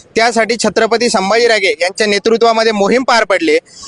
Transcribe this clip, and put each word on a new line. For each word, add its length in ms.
त्यासाठी 480
छत्रपती 440
संभाजीराजे 720
यांच्या 260
नेतृत्वामध्ये 680
मोहीम 300
पार 220
पडली. 340